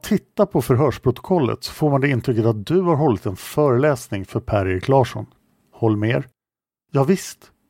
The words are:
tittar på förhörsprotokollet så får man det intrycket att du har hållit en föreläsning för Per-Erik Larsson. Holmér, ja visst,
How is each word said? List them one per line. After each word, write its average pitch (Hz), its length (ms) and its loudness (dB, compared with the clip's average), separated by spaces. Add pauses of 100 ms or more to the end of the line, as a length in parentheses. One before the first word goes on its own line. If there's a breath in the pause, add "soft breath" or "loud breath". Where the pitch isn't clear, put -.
tittar - 440 -2
på 139 160 -2
förhörsprotokollet 131 1000 0
så - 80 -12
får 151 180 0
man 135 100 2
det 143 80 0
intrycket 113 380 0
att 107 200 0
du 175 140 0
har 175 160 2
hållit 131 300 0
en 95 100 -6
föreläsning 135 880 0
för - 160 -6
Per-Erik 95 480 -2
Larsson. 120 380 2 (480)
Holmér, 113 520 0 (640)
ja 139 140 2
visst, - 460 -4 (200)